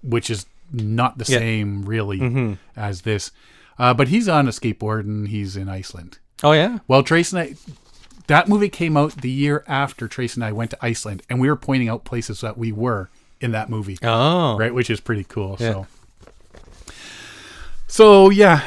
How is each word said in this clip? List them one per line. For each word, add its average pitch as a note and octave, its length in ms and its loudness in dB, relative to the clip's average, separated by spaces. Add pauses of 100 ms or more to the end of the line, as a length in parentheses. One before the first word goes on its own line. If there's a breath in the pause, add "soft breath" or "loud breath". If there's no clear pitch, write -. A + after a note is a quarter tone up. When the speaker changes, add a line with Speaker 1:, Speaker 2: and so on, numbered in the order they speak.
Speaker 1:
which A#2 260 -4
is G#2 160 -6 (260)
not A#2 480 -4
the A2+ 120 -6
Speaker 2:
Yeah. B2+ 60 2
Speaker 1:
same, G#2 480 -2
really, G2+ 340 -4
Speaker 2:
Mm-hmm. A#2+ 340 -2 (220 soft breath)
Speaker 1:
as G#2 280 -8
this. G#2 280 -4 (460 soft breath)
Uh, B2 160 4
but B2 140 2
he's G#3 200 0
on D3 200 2
a A#2 40 -2
skateboard G#2+ 500 -6
and G#2 260 -6
he's G2+ 280 -8
in G2 140 -8
Iceland. F#2 480 -14 (260)
Speaker 2:
Oh, D3 100 6
yeah? F#3+ 340 2
Speaker 1:
Well, C3+ 160 4
Trace E3+ 280 0
and F#3 80 -4
I, D3+ 140 -8 (760)
that E3 220 4
movie G#3 200 4
came D#3+ 280 0
out C#3+ 240 0
the B2+ 80 -4
year C#3+ 380 -2
after C#3 400 -4
Trace A#2+ 260 -6
and A#2+ 100 -6
I G#2+ 80 -4
went A2 200 -6
to - 100 -14
Iceland, A2 480 -6
and B2 100 -2
we B2+ 100 2
were D3+ 60 2
pointing C3 320 -2
out A2+ 160 -6
places A#2 380 -8
that G#2+ 160 -8
we A2+ 140 -4
were G#2 380 -4 (300)
in A#2+ 120 -4
that A2 180 -4
movie. G2+ 320 -8
Speaker 2:
Oh. B2+ 560 2
Speaker 1:
Right, A#2 160 -2
which B2 160 -4
is A2+ 100 -2
pretty G#2 240 -6
cool. G2 360 -8
Speaker 2:
Yeah. A#2 120 -2
Speaker 1:
So. G2 160 -6 (2000 loud breath)
So, G3 440 10
yeah, G3 360 6